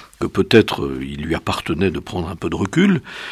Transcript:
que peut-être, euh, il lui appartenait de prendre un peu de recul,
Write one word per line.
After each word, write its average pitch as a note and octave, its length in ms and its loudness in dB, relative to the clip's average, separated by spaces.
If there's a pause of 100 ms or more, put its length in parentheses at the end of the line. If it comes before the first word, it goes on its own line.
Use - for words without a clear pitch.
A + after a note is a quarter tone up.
(180)
que - 80 -2
peut-être, G2+ 580 4
euh, C2+ 180 -6
il C#2+ 200 -8
lui D#2+ 120 -2
appartenait - 560 -2
de E2 100 -4
prendre F2 280 -6
un E2+ 80 -8
peu E2+ 140 -4
de E2+ 60 -4
recul, D#3+ 440 2 (300)